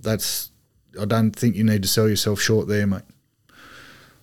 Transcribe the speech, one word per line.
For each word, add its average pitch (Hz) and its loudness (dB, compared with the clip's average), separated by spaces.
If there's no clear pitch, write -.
that's, - -4
I 104 -4
don't 110 2
think 113 0
you 104 0
need 107 2
to 95 -2
sell 110 2
yourself 104 0
short 107 0
there, 104 0
mate. 98 -2